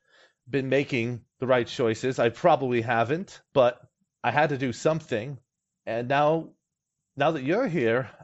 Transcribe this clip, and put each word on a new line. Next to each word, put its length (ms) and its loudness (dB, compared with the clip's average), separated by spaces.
been 200 -2
making 520 -2
the 80 -6
right 200 2
choices. 520 -2
I 100 4
probably 520 2
haven't, 600 -2
but 280 4
I 80 0
had 180 2
to 80 -4
do 140 -4
something. 680 -4
And 220 -6
now, 440 0
now 140 2
that 120 -4
you're 240 0
here, 420 0